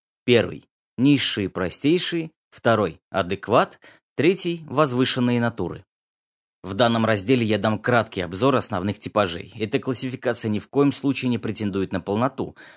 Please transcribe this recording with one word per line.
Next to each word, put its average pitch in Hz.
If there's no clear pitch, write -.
Первый — 101
низшие, 123
простейшие. 160
Второй — -
адекват. 98
Третий — 170
возвышенные 123
натуры. 92
В -
данном 113
разделе 113
я 104
дам 107
краткий 117
обзор 95
основных 101
типажей. 90
Эта 110
классификация 120
ни 104
в -
коем 143
случае 131
не 117
претендует 98
на 90
полноту, 113